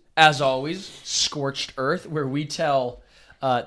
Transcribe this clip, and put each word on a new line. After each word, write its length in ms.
As 240
always, 460
Scorched 720
Earth, 280
where 220
we 160
tell, 580
uh, 260